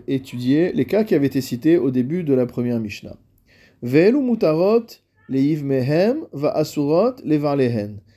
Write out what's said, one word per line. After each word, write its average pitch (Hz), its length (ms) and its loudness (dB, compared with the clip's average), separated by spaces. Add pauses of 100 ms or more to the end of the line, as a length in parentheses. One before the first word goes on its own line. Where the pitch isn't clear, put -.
étudier 135 640 0
les 131 140 0
cas 214 180 0
qui 220 100 0
avaient 143 120 4
été 135 160 -2
cités 151 340 2
au 135 140 0
début 131 340 -2
de 143 80 0
la 127 140 2
première 120 340 -4
Mishnah. 104 340 -10 (680)
Ve'elu 170 400 4
mutarot 220 640 2 (420)
le'iv 143 380 0
mehem 151 540 0 (120)
va'asurot 151 840 0 (100)
levarlehen. 131 720 0 (180)